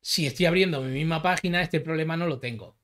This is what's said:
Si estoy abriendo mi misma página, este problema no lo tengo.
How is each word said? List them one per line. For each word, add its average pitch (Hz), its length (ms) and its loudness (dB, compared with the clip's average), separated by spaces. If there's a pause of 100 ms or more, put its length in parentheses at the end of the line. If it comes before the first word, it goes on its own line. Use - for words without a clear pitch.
Si - 240 0
estoy 175 200 0
abriendo 175 360 4
mi 131 100 -4
misma 156 300 0
página, 180 400 2
este 160 180 0
problema 160 360 -2
no 170 100 0
lo 147 140 -2
tengo. 110 440 -10